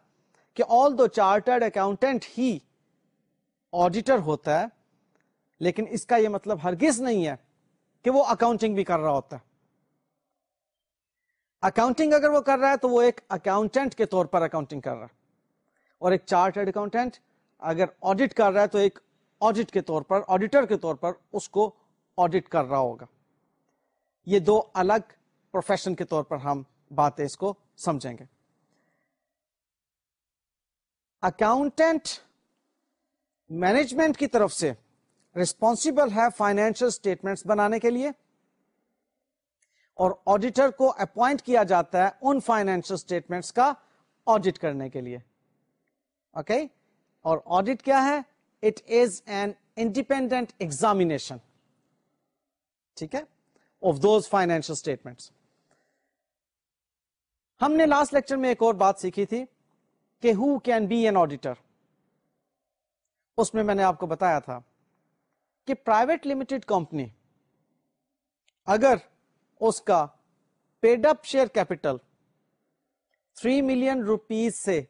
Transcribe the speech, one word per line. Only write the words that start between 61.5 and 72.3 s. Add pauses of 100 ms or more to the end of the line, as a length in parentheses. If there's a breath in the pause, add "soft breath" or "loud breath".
اس
میں
میں
نے
آپ
کو
بتایا
تھا (1080)
کہ (100)
پرائیویٹ
لمیٹڈ
کمپنی (1600)
اگر (640)
اس
کا (760)
پیڈ
اپ
شیئر
کیپٹل (1400)